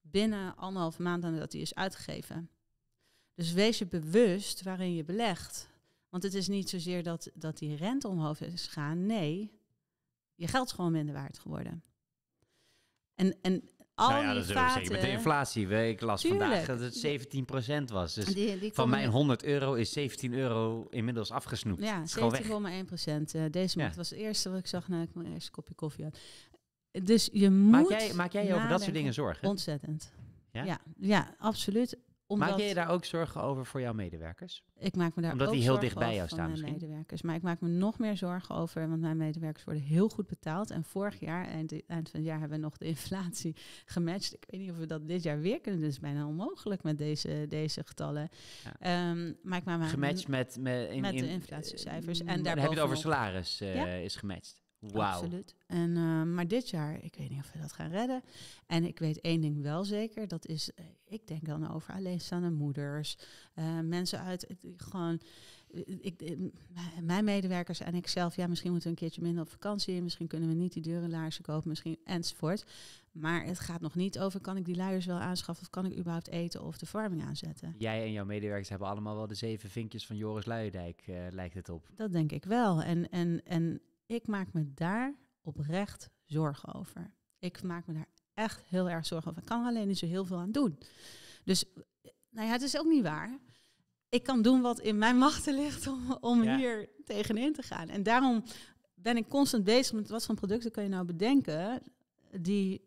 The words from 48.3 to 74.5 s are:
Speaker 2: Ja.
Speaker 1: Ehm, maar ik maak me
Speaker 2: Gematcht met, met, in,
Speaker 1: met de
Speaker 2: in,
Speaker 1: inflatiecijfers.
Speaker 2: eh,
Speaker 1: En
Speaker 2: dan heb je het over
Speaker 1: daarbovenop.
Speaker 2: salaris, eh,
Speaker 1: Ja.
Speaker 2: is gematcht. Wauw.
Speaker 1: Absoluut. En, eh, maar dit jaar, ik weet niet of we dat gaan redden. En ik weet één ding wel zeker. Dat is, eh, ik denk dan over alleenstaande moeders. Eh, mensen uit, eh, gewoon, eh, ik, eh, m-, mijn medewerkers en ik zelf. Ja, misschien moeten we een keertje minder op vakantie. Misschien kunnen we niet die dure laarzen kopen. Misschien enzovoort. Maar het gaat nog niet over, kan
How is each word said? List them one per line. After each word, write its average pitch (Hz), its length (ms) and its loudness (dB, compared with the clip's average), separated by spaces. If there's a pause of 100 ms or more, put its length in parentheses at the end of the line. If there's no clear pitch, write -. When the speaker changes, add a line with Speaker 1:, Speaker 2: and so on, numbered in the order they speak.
Speaker 2:
Ja. - 140 -14
Speaker 1:
Ehm, 170 540 0 (100)
maar 185 160 -2
ik 175 60 -6
maak 170 140 0
me 165 80 2
Speaker 2:
Gematcht 156 420 0
met, 131 320 0
met, 123 300 0
in, 127 100 -4
Speaker 1:
met 131 120 0
de 131 40 0
Speaker 2:
in, 127 80 0
Speaker 1:
inflatiecijfers. 165 960 -6
Speaker 2:
eh, 170 80 -6
Speaker 1:
En 180 140 0
Speaker 2:
dan 151 40 0
heb 170 100 2
je 143 40 2
het 147 100 4
over 160 60 2
Speaker 1:
daarbovenop. 147 360 2
Speaker 2:
salaris, 98 480 0
eh, 98 140 -4
Speaker 1:
Ja. 90 120 0
Speaker 2:
is 90 300 -4
gematcht. - 480 -10 (140)
Wauw. 104 340 -2 (100)
Speaker 1:
Absoluut. 175 320 -8 (120)
En, 170 300 2
eh, 160 260 2
maar 175 260 0
dit 240 220 -2
jaar, 151 340 -4
ik 165 120 -12
weet 139 140 -8
niet 135 80 -6
of - 140 -10
we 156 60 -12
dat 151 140 -10
gaan 160 180 -8
redden. 247 320 -2 (440)
En 170 180 4
ik 170 140 -4
weet 156 220 0
één 165 200 2
ding 147 220 0
wel 151 220 -2
zeker. 214 440 -4
Dat 165 180 -8
is, 156 280 -6
eh, 170 100 -18 (200)
ik - 220 -12
denk 156 200 -6
dan 156 260 -4
over 160 220 -8
alleenstaande 180 560 -2
moeders. 147 640 -2 (380)
Eh, 165 260 -2
mensen 175 400 -2
uit, 180 260 -6
eh, 185 100 -14 (200)
gewoon, 170 440 -4 (500)
eh, - 100 -10 (200)
ik, 175 220 -8
eh, 160 160 -6
m-, 185 120 -4 (520)
mijn 180 220 2
medewerkers 185 560 0
en 170 140 -4
ik 175 120 -2
zelf. 175 300 0
Ja, 180 100 -2
misschien 175 240 0
moeten 170 200 0
we 165 60 0
een - 60 -8
keertje 165 200 -6
minder 170 200 0
op 160 80 -6
vakantie. 196 520 -4
Misschien 170 240 -4
kunnen 165 220 -2
we 160 60 2
niet 175 180 0
die 165 100 -6
dure 170 260 -2
laarzen 160 360 -4
kopen. 156 240 -2
Misschien 160 360 -4
enzovoort. 170 600 -2 (480)
Maar 160 320 -2
het 175 140 -2
gaat 170 220 -6
nog 160 140 -2
niet 185 240 2
over, 190 220 0
kan 190 160 -4